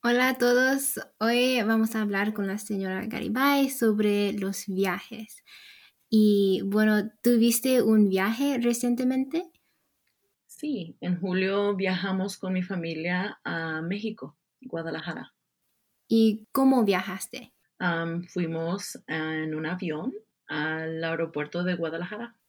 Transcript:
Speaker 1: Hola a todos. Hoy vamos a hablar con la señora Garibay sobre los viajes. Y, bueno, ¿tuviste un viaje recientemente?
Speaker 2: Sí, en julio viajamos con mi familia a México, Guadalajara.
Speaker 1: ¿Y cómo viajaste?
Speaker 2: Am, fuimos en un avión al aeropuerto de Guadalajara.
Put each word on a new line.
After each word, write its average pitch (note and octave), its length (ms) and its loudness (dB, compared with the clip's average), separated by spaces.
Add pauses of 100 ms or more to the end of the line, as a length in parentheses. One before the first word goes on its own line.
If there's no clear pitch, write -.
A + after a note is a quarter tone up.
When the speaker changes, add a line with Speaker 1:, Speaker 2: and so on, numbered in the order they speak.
Speaker 1:
Hola B3 200 4
a B3+ 100 -2
todos. B3+ 600 2 (180)
Hoy B3 460 2
vamos A3 320 2
a A3 40 -2
hablar G#3 320 0
con G#3 140 -4
la G3 120 -4
señora F#3+ 480 -4
Garibay C4+ 640 0
sobre G#3 640 2
los G3 340 -4
viajes. G3 760 -4 (680)
Y, G3+ 560 4
bueno, G#3+ 460 2 (140)
¿tuviste A#3+ 580 4
un A3 260 6
viaje A3+ 540 0
recientemente? B3+ 880 0 (960)
Speaker 2:
Sí, A3 540 -8
en F3+ 180 -2
julio F#3+ 560 0
viajamos F#3+ 600 -2
con F#3 160 -4
mi F#3 100 0
familia F3+ 800 -4
a E3 400 -4
México, G3+ 540 -6 (240)
Guadalajara. D#3+ 760 -10 (720)
Speaker 1:
¿Y A3 460 4
cómo C4 320 6
viajaste? F#3+ 680 -4 (280)
Speaker 2:
Am, E3+ 480 -2
fuimos E3 800 -4
en D#3 480 -4
un D#3 100 -6
avión F3+ 480 -4 (320)
al D#3+ 560 -4
aeropuerto E3 640 -4
de F3+ 100 0
Guadalajara. F3 640 -6 (120)